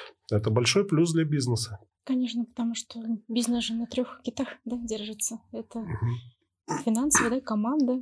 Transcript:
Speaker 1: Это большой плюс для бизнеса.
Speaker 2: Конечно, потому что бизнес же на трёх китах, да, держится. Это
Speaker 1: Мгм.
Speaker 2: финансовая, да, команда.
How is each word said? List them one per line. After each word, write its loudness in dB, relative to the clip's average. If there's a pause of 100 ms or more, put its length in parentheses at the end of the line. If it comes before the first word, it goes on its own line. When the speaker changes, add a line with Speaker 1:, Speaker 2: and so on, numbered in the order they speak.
(300)
Speaker 1:
Это 2
большой 4
плюс 4
для 4
бизнеса. 0 (260)
Speaker 2:
Конечно, 0
потому -2
что -10 (280)
бизнес 0
же -4
на -4
трёх -4
китах, -4 (180)
да, -4
держится. -6 (120)
Это -8
Speaker 1:
Мгм. -2 (680)
Speaker 2:
финансовая, 4
да, 0
команда. 0